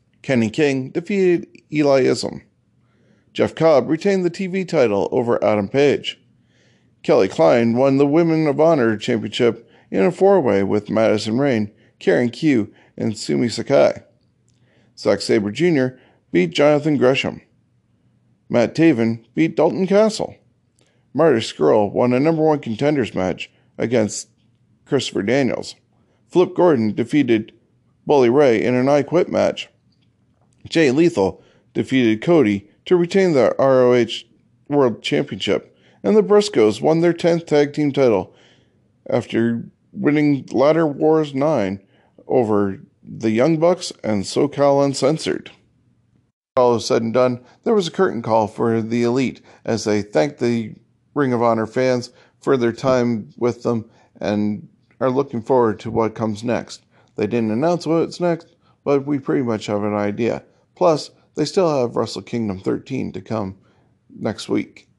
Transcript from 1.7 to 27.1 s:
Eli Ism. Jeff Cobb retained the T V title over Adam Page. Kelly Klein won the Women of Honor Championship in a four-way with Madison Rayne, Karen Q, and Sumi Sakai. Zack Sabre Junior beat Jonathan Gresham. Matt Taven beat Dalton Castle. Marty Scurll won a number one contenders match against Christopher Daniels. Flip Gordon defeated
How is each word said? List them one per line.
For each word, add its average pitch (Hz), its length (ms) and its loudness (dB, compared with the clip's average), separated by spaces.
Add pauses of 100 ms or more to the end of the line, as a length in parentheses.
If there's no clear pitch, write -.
Eli 139 300 2
Ism. 127 400 -2 (920)
Jeff 113 200 -2
Cobb 151 360 2
retained 185 340 0
the 175 60 -2
T 185 180 -6
V 190 160 -4
title 120 480 0
over 117 320 0
Adam 104 240 0
Page. 135 520 0 (840)
Kelly 120 240 2
Klein 120 480 2
won 135 220 2
the 143 100 4
Women 160 400 2
of 139 120 0
Honor 143 380 2
Championship 113 720 -2 (220)
in 190 140 0
a 180 60 2
four-way 165 520 2
with 101 260 -2
Madison 107 500 0
Rayne, 117 320 0 (280)
Karen 143 300 2
Q, 123 440 -2 (240)
and 113 200 -4
Sumi 135 320 -2
Sakai. 117 540 0 (920)
Zack 107 260 -2
Sabre 110 280 0
Junior 131 500 -2 (320)
beat 175 200 0
Jonathan 147 460 0
Gresham. 127 440 0 (1080)
Matt 113 280 0
Taven 117 580 2
beat 165 220 -2
Dalton 175 320 0
Castle. 202 480 0 (800)
Marty 139 240 2
Scurll 113 520 0
won 123 220 0
a 123 60 2
number 156 240 0
one 156 160 0
contenders 127 560 -2
match 92 340 -4 (300)
against 113 500 -2 (560)
Christopher - 380 -4
Daniels. 117 500 -2 (600)
Flip 180 220 2
Gordon 120 400 2
defeated 120 580 0 (540)